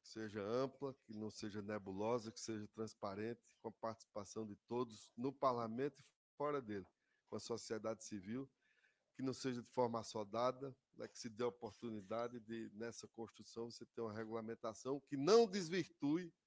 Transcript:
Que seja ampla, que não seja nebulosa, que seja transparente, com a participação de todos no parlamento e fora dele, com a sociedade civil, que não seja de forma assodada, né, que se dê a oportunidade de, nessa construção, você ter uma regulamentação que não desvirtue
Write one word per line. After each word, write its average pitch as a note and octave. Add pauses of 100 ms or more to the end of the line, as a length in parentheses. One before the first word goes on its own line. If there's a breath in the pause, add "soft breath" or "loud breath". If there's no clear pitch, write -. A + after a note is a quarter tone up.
Que -
seja G#2+
ampla, C3 (120)
que A2
não G#2+
seja G#2
nebulosa, G#2+
que -
seja G#2+
transparente, G#2+ (200)
com A2+
a G#2+
participação A2
de G2+ (100)
todos A#2
no C3
parlamento B2+
e - (320)
fora D3
dele, G#2 (400)
com A2+
a G#2
sociedade A2
civil, A2 (640 soft breath)
que -
não C3
seja A#2+
de A2
forma A#2
assodada, A#2+ (180)
né, A2+
que -
se -
dê A2
a -
oportunidade A#2
de, A2
nessa A2
construção, A#2
você A2+
ter -
uma A2
regulamentação A2+
que C#3+
não G3+
desvirtue E3+ (120)